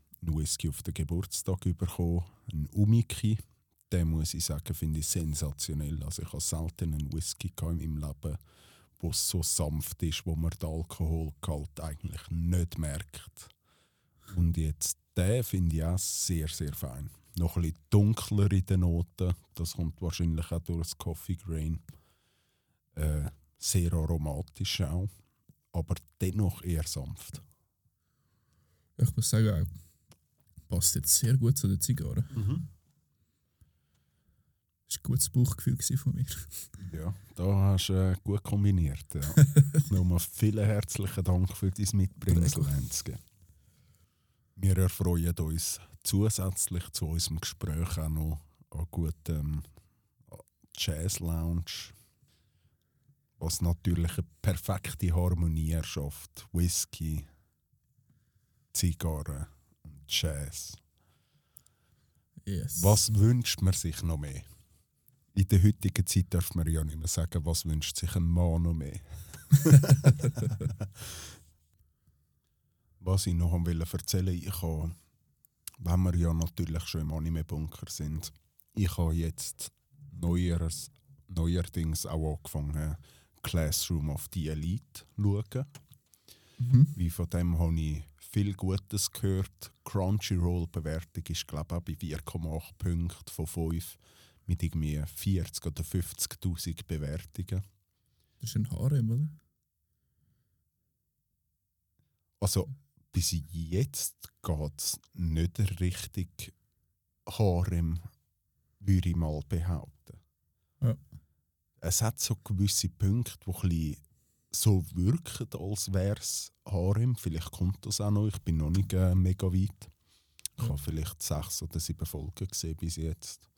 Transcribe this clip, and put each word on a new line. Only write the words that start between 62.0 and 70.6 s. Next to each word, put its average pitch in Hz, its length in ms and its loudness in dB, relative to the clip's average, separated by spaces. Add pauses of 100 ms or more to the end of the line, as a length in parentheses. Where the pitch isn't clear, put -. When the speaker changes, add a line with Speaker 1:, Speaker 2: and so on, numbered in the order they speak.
Speaker 2:
Yes. 90 380 -4
Speaker 1:
Was 107 320 6
wünscht 113 480 4
man 95 120 4
sich - 280 -4
noch 82 160 -2
mehr? 69 240 -8 (920)
In 98 140 4
der 95 140 8
heutigen 98 440 4
Zeit 90 240 4
darf 87 240 0
man 82 140 0
ja 80 140 2
nicht 76 160 -4
mehr 80 100 -4
sagen, 82 360 -2
was 82 200 0
wünscht 78 320 0
sich - 200 -4
ein 85 80 2
Mann 85 380 4
noch 85 120 2
mehr. 71 240 -6 (520)
<laughs> - 1400 6 (2000)